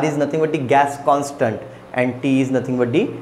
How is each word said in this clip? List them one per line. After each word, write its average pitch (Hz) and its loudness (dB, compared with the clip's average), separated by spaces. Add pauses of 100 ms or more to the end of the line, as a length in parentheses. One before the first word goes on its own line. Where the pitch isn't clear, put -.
is 147 -2
nothing 156 0
but 151 -2
the 151 -2 (120)
gas 139 2
constant 139 0 (340)
and 127 -2
T 135 2
is 131 0
nothing 127 0
but 123 2
the 196 2 (140)